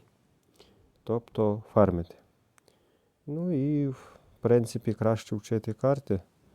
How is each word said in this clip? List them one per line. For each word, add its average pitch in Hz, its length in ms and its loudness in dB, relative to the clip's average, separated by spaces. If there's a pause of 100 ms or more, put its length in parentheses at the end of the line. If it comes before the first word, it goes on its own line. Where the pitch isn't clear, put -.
(1040)
тобто 110 580 -2 (100)
фармити. 90 420 2 (1120)
Ну 170 260 -4
і, 143 360 0
в - 280 -12 (240)
принципі, 117 520 2
краще 110 440 -2
вчити 110 360 -4
карти, 131 480 -2 (340)